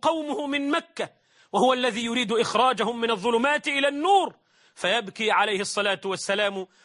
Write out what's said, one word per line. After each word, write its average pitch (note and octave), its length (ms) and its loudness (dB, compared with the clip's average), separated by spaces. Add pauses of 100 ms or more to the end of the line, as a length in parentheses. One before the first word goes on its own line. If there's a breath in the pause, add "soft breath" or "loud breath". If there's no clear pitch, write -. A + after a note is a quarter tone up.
قومه D4 440 -2
من C#4 240 -2
مكة، E4 380 -4 (440 soft breath)
وهو B3 200 4
الذي A#3+ 320 -2
يريد A#3 280 -2
إخراجهم A#3 680 2
من A#3 100 0
الظلمات A#3+ 580 0
إلى C#4 200 2
النور، E4 460 2 (400 soft breath)
فيبكي G#3 560 -2
عليه G3 300 2
الصلاة G3+ 440 -2
والسلام G3 640 -2 (180 soft breath)